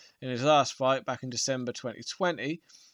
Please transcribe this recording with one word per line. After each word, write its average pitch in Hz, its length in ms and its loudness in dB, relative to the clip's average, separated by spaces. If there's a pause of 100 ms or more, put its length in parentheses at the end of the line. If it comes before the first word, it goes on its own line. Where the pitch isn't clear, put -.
(220)
in 131 80 -8
his 123 140 -4
last 143 300 6
fight 131 300 2
back 131 200 -6
in 127 80 -8
December 123 400 -2
twenty 117 320 -8
twenty. 165 580 -2 (320)